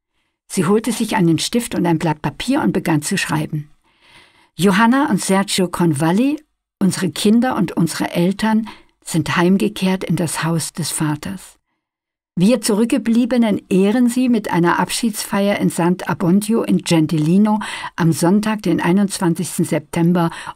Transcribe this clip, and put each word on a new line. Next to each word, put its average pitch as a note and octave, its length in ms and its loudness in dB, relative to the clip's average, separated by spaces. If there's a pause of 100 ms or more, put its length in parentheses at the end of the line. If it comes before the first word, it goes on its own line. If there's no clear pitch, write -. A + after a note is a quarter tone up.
(480)
Sie E3+ 180 -2
holte A3 260 2
sich A3+ 240 -2
einen E3 220 2
Stift A#3 380 -2
und F#3 100 0
ein E3 140 2
Blatt D#3+ 240 -2
Papier B3 380 -4
und F#3+ 100 0
begann D#3+ 320 0
zu G3 120 -4
schreiben. D#3 540 -6 (880)
„Johanna A#3 560 2
und F#3 100 0
Sergio F#3+ 460 0
Convalli, F3 760 0 (360)
unsere F#3 320 0
Kinder A#3 440 2
und F3 180 -2
unsere - 360 -2
Eltern, G#3+ 580 0 (340)
sind D3+ 360 -2
heimgekehrt F#3 680 0
in E3 120 -2
das D#3+ 280 -4
Haus E3 280 -2
des - 200 -8
Vaters. D#3 680 -6 (760)
Wir G#3 260 4
Zurückgebliebenen A#3 1080 0
ehren G3+ 380 2
sie B3+ 220 0
mit A3 220 0
einer F3 260 2
Abschiedsfeier G3+ 800 -2
in F3+ 120 0
Sant F3+ 400 -2
Abbondio G3+ 540 0
in F#3+ 160 2
Gentilino F3 800 2 (360)
am D#3+ 160 2
Sonntag, G#3 500 0
den E3+ 180 0
einundzwanzigsten F3+ 840 0
September E3+ 640 0 (260)